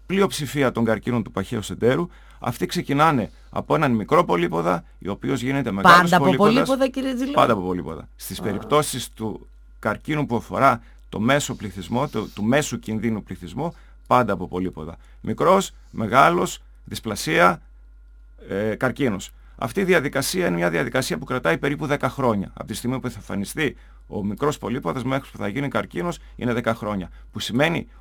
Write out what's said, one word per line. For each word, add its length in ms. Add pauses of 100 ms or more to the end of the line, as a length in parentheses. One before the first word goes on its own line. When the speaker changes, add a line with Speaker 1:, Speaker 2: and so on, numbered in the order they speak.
Speaker 1:
πλειοψηφία 680
των 140
καρκίνων 380
του 80
παχαίου 280 (120)
εντέρου, 360 (320)
αυτοί 260
ξεκινάνε 640 (200)
από 260
έναν 160
μικρό 340
πολύποδα, 580 (240)
ο 40
οποίος 300
γίνεται 300
μεγάλος 300
Speaker 2:
Πάντα 140
από 100
Speaker 1:
πολύποδας. 280
Speaker 2:
πολύποδα, 340
κύριε 260
Τζιλιβέ; 200
Speaker 1:
Πάντα 200
από 80
πολύποδα. 540
Στις 240
Speaker 2:
Α. 40
Speaker 1:
περιπτώσεις 680
του 380 (320)
καρκίνου 460
που 100
αφορά 460 (280)
το 100
μέσο 360
πληθυσμό, 520
το, 200
του 160
μέσου 360
κινδύνου 440
πληθυσμό, 500 (340)
πάντα 260
από 140
πολύποδα. 500 (240)
Μικρός, 520 (180)
μεγάλος, 680 (240)
δυσπλασία, 760 (880)
ε, 260
καρκίνος. 560 (260)
Αυτή 220
η 40
διαδικασία 640
είναι 80
μια 140
διαδικασία 480
που 80
κρατάει 320
περίπου 280
δέκα 240
χρόνια. 440
Από 140
τη 60
στιγμή 260
που 100
θα 80
εμφανιστεί 600 (300)
ο 160
μικρός 340
πολύποδας 460
μέχρι 280
που 60
θα 100
γίνει 200
καρκίνος 500 (180)
είναι 180
δέκα 220
χρόνια. 340 (220)
Που 80
σημαίνει 480 (140)